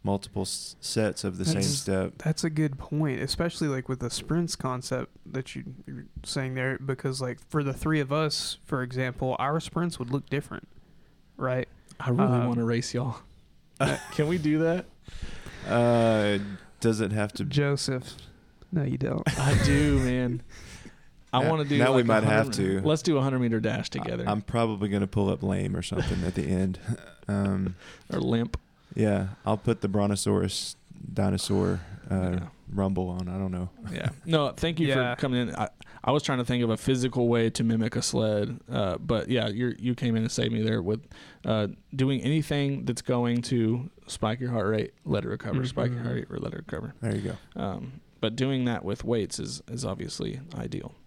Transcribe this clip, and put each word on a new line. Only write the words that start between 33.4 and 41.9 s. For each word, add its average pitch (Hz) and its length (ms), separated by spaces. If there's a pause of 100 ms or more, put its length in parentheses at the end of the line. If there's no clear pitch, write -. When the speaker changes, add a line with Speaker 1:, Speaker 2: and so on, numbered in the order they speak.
Speaker 1:
know. 92 180 (240)
Speaker 3:
Yeah. - 160 (160)
No, 156 260
thank 165 300
you 156 60
Speaker 2:
Yeah. 127 280
Speaker 3:
for - 60
coming 123 260
in. - 80
I, 104 140 (340)
I - 80
was 143 120
trying 135 160
to 123 60
think 123 160
of 117 100
a 110 40
physical 123 540
way 117 220
to - 120
mimic 113 320
a 120 60
sled, 110 580 (100)
uh, 104 280
but - 320
yeah, 113 180
you're, 113 320
you 120 160
came 117 220
in 110 60
and 117 80
saved 117 200
me 113 100
there 110 200
with, 104 240 (400)
uh, 107 220 (280)